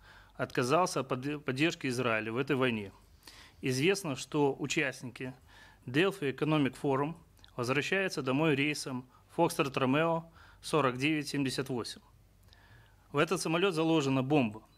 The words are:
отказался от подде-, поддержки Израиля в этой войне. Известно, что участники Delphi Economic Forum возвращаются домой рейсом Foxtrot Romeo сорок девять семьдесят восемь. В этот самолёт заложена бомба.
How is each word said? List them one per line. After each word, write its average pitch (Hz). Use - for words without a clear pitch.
отказался 147
от 135
подде-, 139
поддержки 143
Израиля 113
в 117
этой 139
войне. 117
Известно, 143
что 143
участники 131
Delphi 147
Economic 147
Forum 143
возвращаются 147
домой 139
рейсом 139
Foxtrot 165
Romeo 156
сорок 131
девять 147
семьдесят 139
восемь. 120
В 143
этот 165
самолёт 175
заложена 151
бомба. 127